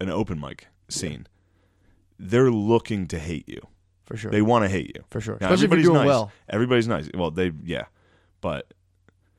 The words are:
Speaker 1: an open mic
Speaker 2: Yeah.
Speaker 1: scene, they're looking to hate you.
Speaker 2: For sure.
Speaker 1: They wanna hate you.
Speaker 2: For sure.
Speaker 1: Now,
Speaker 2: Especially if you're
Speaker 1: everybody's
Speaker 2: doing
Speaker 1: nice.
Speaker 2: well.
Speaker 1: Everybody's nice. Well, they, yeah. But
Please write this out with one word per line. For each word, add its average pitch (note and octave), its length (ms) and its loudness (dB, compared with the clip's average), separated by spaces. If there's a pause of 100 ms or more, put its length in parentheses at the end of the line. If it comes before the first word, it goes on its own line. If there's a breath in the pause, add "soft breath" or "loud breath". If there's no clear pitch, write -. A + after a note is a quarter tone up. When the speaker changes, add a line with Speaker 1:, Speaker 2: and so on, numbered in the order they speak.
Speaker 1:
an F#2+ 80 -6
open F2 320 -4
mic C#2 220 -14 (260)
Speaker 2:
Yeah. - 80 -12
Speaker 1:
scene, D2 300 -10 (920)
they're A#2 320 4
looking G#2+ 580 2
to E2+ 100 -6
hate D#2 300 -8
you. - 120 -14 (440)
Speaker 2:
For A#2+ 120 -10
sure. G#2+ 160 -10
Speaker 1:
They G#2 100 4
wanna A2 260 4
hate F#2 280 -4
you. - 140 -20
Speaker 2:
For A#2 100 -10
sure. G#2+ 200 -8
Speaker 1:
Now, G2 120 -2
Speaker 2:
Especially - 20 6
if - 60 4
you're D#3 180 4
Speaker 1:
everybody's D#3+ 80 6
Speaker 2:
doing E3 140 6
Speaker 1:
nice. B2 60 4
Speaker 2:
well. A#2 260 2 (160 soft breath)
Speaker 1:
Everybody's A#2+ 400 2
nice. D#2 260 -4
Well, F2 160 -2
they, F2 220 -2 (120)
yeah. E2 200 -6 (560)
But D2+ 340 -8 (640)